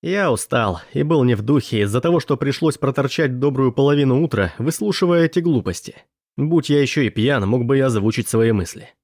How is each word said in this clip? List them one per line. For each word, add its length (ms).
Я 260
устал 500
и 80
был 220
не 100
в 80
духе 400
из-за 180
того, 200
что 180
пришлось 400
проторчать 640
добрую 320
половину 520
утра, 360
выслушивая 680
эти 140
глупости. 560
Будь 320
я 100
еще 220
и 80
пьян, 380
мог 180
бы 140
и 20
озвучить 480
свои 220
мысли. 380